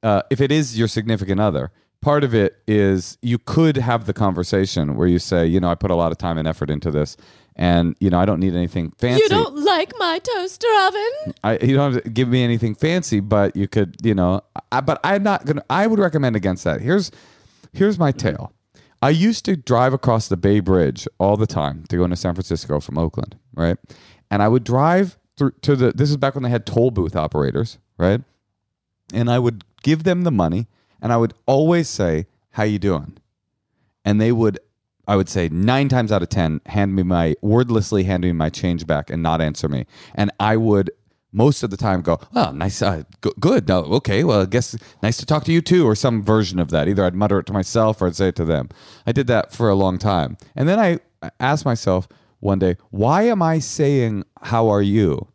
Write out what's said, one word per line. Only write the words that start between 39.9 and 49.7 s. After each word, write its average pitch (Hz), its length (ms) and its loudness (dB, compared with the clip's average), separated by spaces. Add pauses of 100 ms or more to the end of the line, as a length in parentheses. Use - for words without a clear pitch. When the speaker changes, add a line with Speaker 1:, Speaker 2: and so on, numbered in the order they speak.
Speaker 1:
And 104 160 -2 (100)
I 110 160 2
would 104 340 2 (420)
most 123 300 2
of 113 80 -4
the 98 60 -8
time 95 240 0
go, 82 180 -2 (160)
"Oh, 160 180 0
nice, 90 300 -4
uh, 90 200 -2 (200)
g-, - 160 -2
good, 127 320 2
uh, 92 120 4
okay, 104 420 0
well, 113 180 2
I 92 40 0
guess 117 280 -2 (280)
nice 110 160 0
to - 80 -12
talk 151 180 0
to 165 80 0
you 165 80 4
too," 170 260 4
or 107 80 4
some 117 280 0
version 101 360 2
of 82 120 -2
that. 80 180 0
Either 98 160 2
I'd 87 100 0
mutter 98 240 0
it - 80 -4
to 95 60 -8
myself 107 500 0
or 92 60 0
I'd 82 80 -4
say 95 120 0
it 87 80 -4
to 85 80 -2
them. 78 260 -2 (360)
I 117 60 -2
did 131 160 0
that 117 240 0
for 117 160 0
a 98 80 4